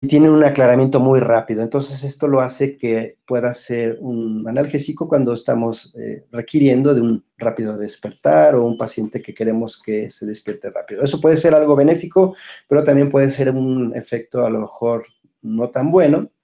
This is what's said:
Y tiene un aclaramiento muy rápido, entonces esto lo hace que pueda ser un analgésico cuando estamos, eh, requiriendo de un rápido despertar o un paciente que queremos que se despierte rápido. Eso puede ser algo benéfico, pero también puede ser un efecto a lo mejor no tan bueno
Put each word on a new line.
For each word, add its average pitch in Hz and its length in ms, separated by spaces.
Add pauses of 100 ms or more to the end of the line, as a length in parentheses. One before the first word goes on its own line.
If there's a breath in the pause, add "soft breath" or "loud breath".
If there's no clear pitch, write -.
Y 135 60
tiene 151 240
un 156 120
aclaramiento 135 560
muy 131 200
rápido, 113 420
entonces 135 420
esto 139 240
lo 139 140
hace 135 340
que 113 520
pueda 120 260
ser 117 480
un 117 460
analgésico 143 600
cuando 135 280
estamos, 117 600
eh, 113 360
requiriendo 135 640
de 123 60
un 113 220 (140)
rápido 110 400
despertar 147 800
o 120 100
un 113 140
paciente 110 420
que - 140
queremos 113 440
que 107 300
se - 160
despierte 104 460
rápido. 104 320
Eso 143 180
puede 160 160
ser 160 160
algo 151 220
benéfico, 170 600 (320 loud breath)
pero 147 160
también 143 260
puede 139 200
ser 135 220
un 131 440
efecto 120 480
a 117 60
lo 110 120
mejor 117 440 (360)
no 113 280
tan 135 200
bueno 165 400 (140)